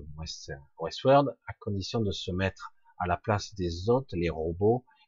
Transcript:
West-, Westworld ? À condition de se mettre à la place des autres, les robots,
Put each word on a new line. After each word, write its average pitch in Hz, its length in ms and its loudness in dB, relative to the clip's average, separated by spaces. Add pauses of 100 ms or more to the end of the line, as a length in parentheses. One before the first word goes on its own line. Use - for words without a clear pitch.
(180)
West-, 80 360 -10 (260)
Westworld ? 131 560 4 (120)
À - 120 -6
condition 104 400 -4
de 104 120 0
se - 200 -6
mettre 92 420 -2 (260)
à 90 80 -2
la 87 100 2
place - 380 -2
des 87 340 -2
autres, 127 260 0
les 85 140 0
robots, 85 560 2 (220)